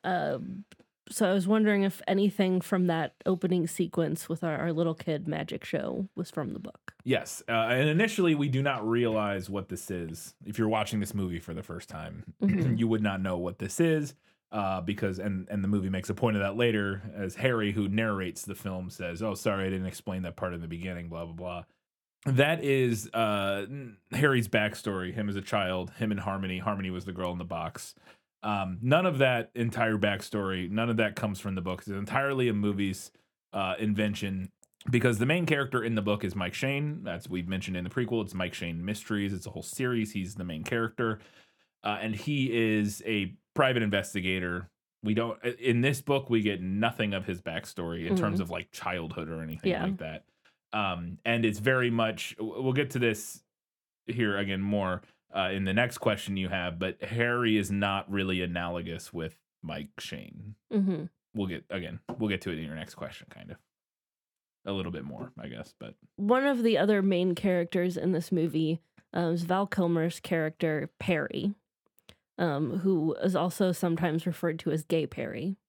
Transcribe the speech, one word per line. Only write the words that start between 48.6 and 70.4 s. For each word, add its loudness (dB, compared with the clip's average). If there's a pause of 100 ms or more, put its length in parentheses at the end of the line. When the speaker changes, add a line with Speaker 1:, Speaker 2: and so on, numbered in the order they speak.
Speaker 2:
childhood -6
or -6
anything -2
Speaker 1:
Yeah. 0
Speaker 2:
like -2
that. -10 (480)
Um, -2
and 2
it's 2
very 4
much, 0
w-, -6
we'll 2
get 2
to -2
this 0 (640)
here 0
again 0
more, 0 (320)
uh, 0
in 0
the 0
next 2
question 0
you -2
have, -4
but -4
Harry 2
is 0
not 0
really 2
analogous -4
with -6 (240)
Mike -8 (100)
Shane. -12 (180)
Speaker 1:
Mm-hmm. 2 (300)
Speaker 2:
We'll -2
get, -6
again, -6 (180)
we'll 0
get 0
to -4
it -4
in -6
your -8
next -10
question, -12
kind -18
of. -12 (1120)
A -2
little -2
bit -8
more, -10
I -10
guess, -12
but -14 (220)
Speaker 1:
One 4
of 4
the 6
other 6
main 4
characters 2
in 2
this 0
movie, 2 (340)
um, 2
is 0
Val 2
Kilmer's 2
character, 0